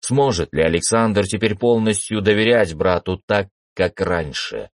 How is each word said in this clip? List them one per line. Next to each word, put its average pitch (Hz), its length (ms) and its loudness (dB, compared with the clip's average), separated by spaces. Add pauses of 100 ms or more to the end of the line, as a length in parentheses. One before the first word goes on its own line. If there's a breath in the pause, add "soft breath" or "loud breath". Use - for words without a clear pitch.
Сможет 127 520 0
ли 76 80 0
Александр 101 640 2
теперь 104 320 -2
полностью 110 640 0
доверять 107 540 2
брату 90 500 0
так, 101 240 0 (240)
как - 280 -2
раньше? 82 760 -6